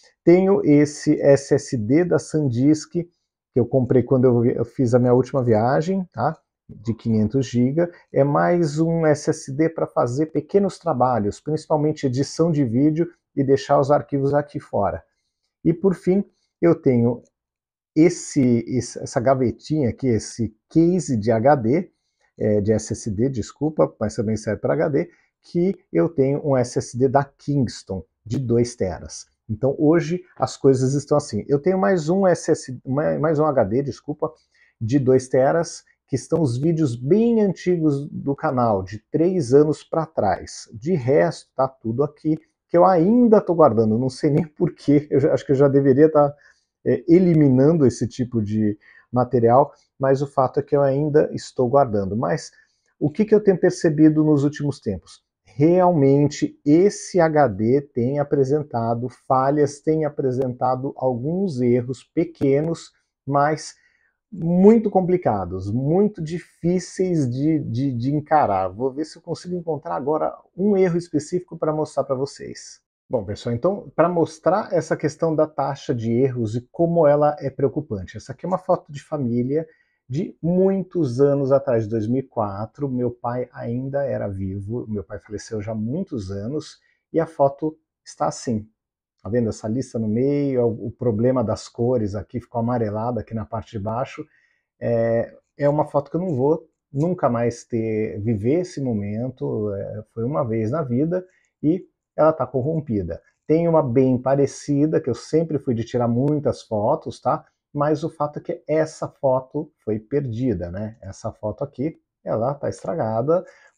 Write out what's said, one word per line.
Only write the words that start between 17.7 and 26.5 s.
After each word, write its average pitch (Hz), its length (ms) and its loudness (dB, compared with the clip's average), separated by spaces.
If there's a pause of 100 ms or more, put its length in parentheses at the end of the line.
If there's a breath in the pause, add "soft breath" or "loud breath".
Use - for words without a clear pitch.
esse, 143 720 2
esse, 120 320 -4
essa - 200 -6
gavetinha 131 720 0
aqui, 120 180 -4
esse 110 480 -2 (140)
case 165 480 2
de 104 140 -2
H 120 240 4
D, 135 360 0 (460)
é, 107 240 0
de 104 100 2
S 107 220 -2
S 107 180 -8
D, 110 180 -2
desculpa, 143 680 -4
mas 107 160 -4
também 110 220 -4
serve 107 240 -6
pra 135 120 -2
H 160 160 -2
D, 147 200 -2 (340 soft breath)
que 180 320 -2 (160)
eu 170 160 2
tenho 139 380 0
um 139 100 0